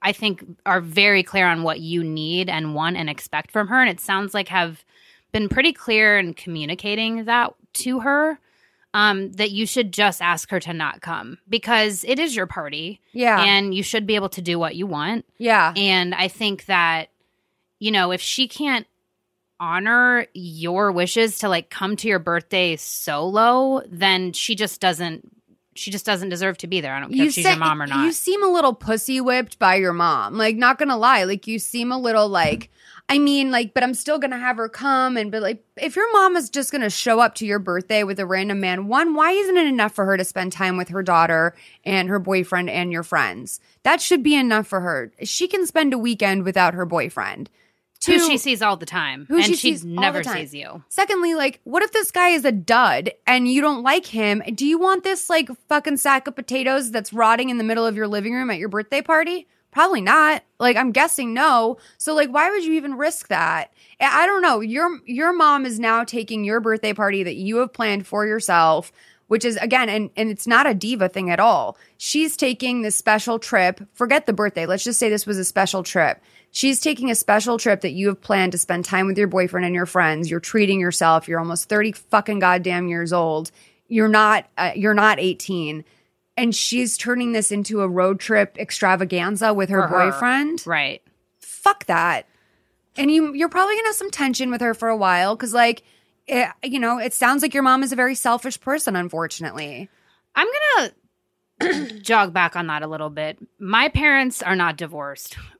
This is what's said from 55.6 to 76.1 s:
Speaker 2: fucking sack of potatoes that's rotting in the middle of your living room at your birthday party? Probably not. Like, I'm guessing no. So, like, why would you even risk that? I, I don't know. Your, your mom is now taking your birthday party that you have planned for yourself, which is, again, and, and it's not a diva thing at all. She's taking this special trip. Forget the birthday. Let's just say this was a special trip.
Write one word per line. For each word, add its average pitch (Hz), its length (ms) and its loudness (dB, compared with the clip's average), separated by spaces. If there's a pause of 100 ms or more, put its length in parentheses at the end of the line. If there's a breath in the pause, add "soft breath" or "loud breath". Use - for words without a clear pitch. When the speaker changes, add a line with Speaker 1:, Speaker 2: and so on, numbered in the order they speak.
Speaker 2:
fucking 294 280 0
sack 269 320 0
of - 80 -14
potatoes 262 560 -2
that's 214 200 -6
rotting 226 380 2
in 240 80 -2
the 233 60 -2
middle 226 200 0
of 220 120 0
your 214 100 -2
living 208 280 -4
room 254 160 -4
at 185 80 -4
your 202 100 -6
birthday 214 340 -4
party? 330 460 0 (240)
Probably 294 280 2
not. 302 440 4 (160)
Like, 233 160 4
I'm 247 160 2
guessing 254 420 2
no. 247 440 2 (200 soft breath)
So, 311 160 -4
like, 294 180 2
why 311 180 2
would 403 140 -2
you 320 100 0
even 277 200 -4
risk 294 340 -4
that? 165 440 -2 (280 soft breath)
I, 277 220 4
I 359 40 4
don't 392 160 2
know. 262 180 2
Your, 294 440 -2
your 302 280 -2
mom 294 340 2
is 226 140 -6
now 233 240 2
taking 226 400 -6
your 220 160 0
birthday 220 340 -2
party 196 300 0
that 170 100 -6
you 190 220 -4
have 247 160 0
planned 202 340 -2
for 208 220 -2
yourself, 175 640 2 (340 soft breath)
which 220 180 0
is, 226 120 0
again, 233 320 2
and, 208 280 -2
and 220 140 -2
it's - 160 -8
not 247 220 4
a 240 60 2
diva 202 340 0
thing 185 220 -4
at 170 100 2
all. 180 360 2 (200 soft breath)
She's 311 400 -2
taking 247 460 -2
this 214 120 -2
special 220 460 0
trip. 185 400 0 (120)
Forget 269 340 0
the 233 60 0
birthday. 190 340 -2
Let's 190 180 -2
just 240 160 -2
say 233 80 2
this 208 180 -2
was 208 100 -4
a 185 80 -4
special 190 380 0
trip. 160 400 0 (280 soft breath)